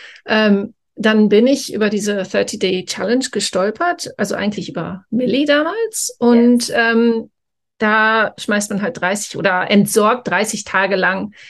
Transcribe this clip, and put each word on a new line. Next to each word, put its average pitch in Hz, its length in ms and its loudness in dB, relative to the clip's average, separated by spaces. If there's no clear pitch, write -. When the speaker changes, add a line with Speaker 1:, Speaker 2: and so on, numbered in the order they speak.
Speaker 1:
ähm, 214 480 2
dann 214 300 4
bin 208 180 6
ich 269 280 0
über 214 160 0
diese 208 340 -2
thirty-Day 185 600 -2
Challenge 233 440 -2
gestolpert, 220 840 -2
also - 200 -2
eigentlich 196 340 -4
über 175 400 -8
Millie 254 360 0
damals. 339 760 -2
Und, 240 500 4
Speaker 2:
Yes. - 40 -8
Speaker 1:
ähm, 226 580 0
da 220 580 2
schmeißt 208 320 -4
man 202 120 -4
halt 202 200 -6
dreißig 196 360 -4
oder 180 320 -2
entsorgt 208 600 2
dreißig 202 340 -2
Tage 196 320 0
lang, 190 380 -2